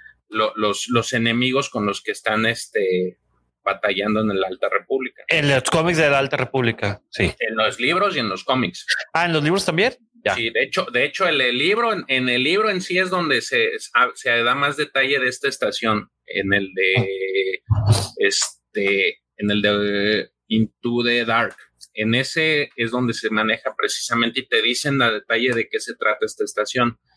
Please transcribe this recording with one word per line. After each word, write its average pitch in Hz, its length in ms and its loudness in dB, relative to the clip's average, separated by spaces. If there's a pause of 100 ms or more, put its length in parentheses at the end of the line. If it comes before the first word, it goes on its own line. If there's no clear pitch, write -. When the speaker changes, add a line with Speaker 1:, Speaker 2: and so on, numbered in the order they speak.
(280)
Speaker 1:
lo-, 110 260 0
los, 107 340 -2
los 117 240 0
enemigos 123 580 0
con 104 160 -2
los 101 160 -4
que 107 100 -6
están, 110 340 0
este, 92 720 -2 (460)
batallando 101 560 0
en 104 180 0
la 95 80 0
Alta 92 220 -4
República. 127 580 -4
Speaker 2:
En 151 220 2
los 135 160 4
cómics 165 340 2
de 160 120 4
la 139 100 4
Alta 139 160 0
República, 117 760 0
sí. 101 300 0
Speaker 1:
En 110 160 -4
los 110 240 -2
libros 175 340 0
y 147 60 -2
en 113 80 -2
los 95 160 -6
cómics. 127 420 -2 (260)
Speaker 2:
Ah, 165 140 2
¿en 170 60 0
los 156 100 2
libros 185 220 0
también? 185 300 0 (300)
Ya. 98 120 2
Speaker 1:
Sí, 113 140 -2
de 117 120 0
hecho, 170 300 -2
de 123 120 2
hecho, 180 220 -2
el, 151 140 2
el 123 180 2
libro, 214 340 2
en, 190 140 -4
en 127 220 0
el 123 160 2
libro 202 260 2
en 185 100 -2
sí 180 180 -4
es 185 120 0
donde 160 320 0
se, 117 280 0 (440)
se - 160 -4 (140)
da 120 100 2
más 139 220 -2
detalle 139 420 0
de 127 100 0
esta 123 200 -4
estación, 107 600 -2 (160)
en 98 260 -2
el 98 220 0
de, 95 880 0 (560)
este, 98 1000 0 (180)
en 104 140 -2
el 104 120 2
de 104 680 0 (160)
Into 117 580 0
the 120 200 2
Dark. 113 320 0 (360)
En 110 220 0
ese 151 600 0
es 113 160 -2
donde 123 220 0
se 110 160 -4
maneja 110 460 -2
precisamente 117 640 -2
y 127 60 -14
te 113 160 0
dicen 127 400 0
a 117 80 4
detalle 117 440 0
de 113 140 -2
qué 110 120 -4
se - 160 -10
trata 110 280 -2
esta 107 200 -4
estación. 117 560 -2 (160)